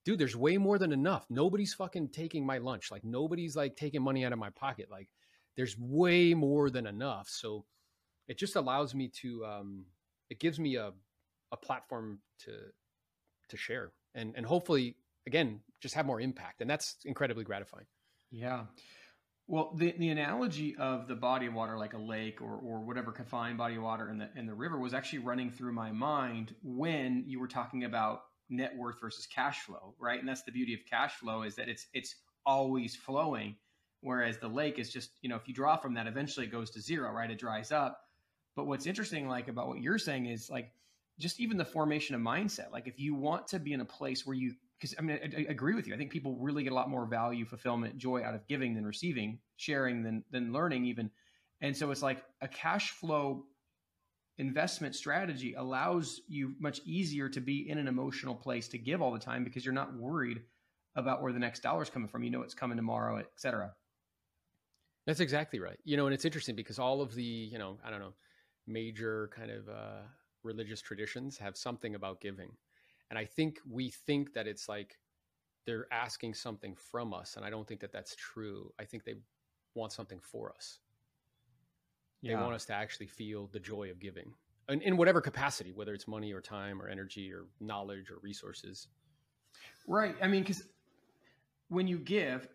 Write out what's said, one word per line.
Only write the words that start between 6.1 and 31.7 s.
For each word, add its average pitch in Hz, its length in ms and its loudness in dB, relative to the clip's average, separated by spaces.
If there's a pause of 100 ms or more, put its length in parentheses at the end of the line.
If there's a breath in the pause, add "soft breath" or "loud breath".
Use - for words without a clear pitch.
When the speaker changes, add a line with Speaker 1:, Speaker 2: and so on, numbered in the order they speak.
Speaker 1:
more 147 340 6
than 123 180 -2
enough." 104 420 -4
So 107 380 -6 (600)
it 127 120 -6
just 202 180 0
allows 135 380 4
me 131 140 0
to, 117 360 -6
um, 101 420 -8 (420)
it 120 100 -10
gives 156 200 2
me 143 180 2
a, 104 160 -2 (580)
a 120 60 -6
platform 113 640 -4 (180)
to, - 320 -14 (760)
to 110 80 -10
share 101 360 -4 (220)
and, 113 220 -6
and 120 80 -4
hopefully, 143 520 4 (300)
again, 127 360 4 (180)
just 127 140 -6
have 151 120 2
more 117 140 2
impact. - 400 -4
And 120 80 -2
that's - 360 0
incredibly 123 400 0
gratifying. 101 420 -8 (440)
Speaker 2:
Yeah. 120 360 -4 (800 loud breath)
Well, 156 280 2
the, 170 180 4
the 170 160 4
analogy 151 680 2
of 127 300 0
the 127 80 -2
body 123 320 2
of 117 80 -2
water, 110 220 -2
like 107 160 -4
a 113 60 -6
lake 110 420 -4
or, 110 160 -6
or 113 240 -6
whatever 117 300 -4
confined 117 460 -4
body 117 200 0
of 113 60 -4
water 110 260 -2
in 107 100 -4
the, 107 180 -6
in 117 100 -4
the 107 80 -6
river 147 240 -2
was 127 140 -2
actually 143 260 -2
running 123 320 0
through 123 220 -6
my 113 180 -2
mind 120 720 0
when 127 640 2
you 131 120 -4
were 127 100 -2
talking 123 360 -2
about 110 360 2 (280)
net 127 280 0
worth 120 240 -6
versus - 260 -8
cash 135 340 0
flow, 98 380 -12
right? 123 200 0
And 131 100 -4
that's 131 140 -4
the 123 100 -10
beauty 120 200 0
of 110 160 -6
cash 113 260 2
flow, 110 280 -2
is 104 120 -4
that 117 140 -4
it's, - 240 -8